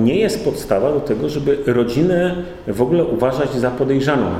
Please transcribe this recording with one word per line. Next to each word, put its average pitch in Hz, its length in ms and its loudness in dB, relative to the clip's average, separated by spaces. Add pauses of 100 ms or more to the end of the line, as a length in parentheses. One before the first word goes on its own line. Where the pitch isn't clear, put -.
nie 131 140 4
jest 214 280 0
podstawa 120 480 0
do 143 80 0
tego, 123 280 -2
żeby 143 380 0
rodzinę 156 680 2 (340)
w 104 140 0
ogóle 160 220 2
uważać 127 500 -2
za 123 160 0
podejrzaną. 135 560 0 (140)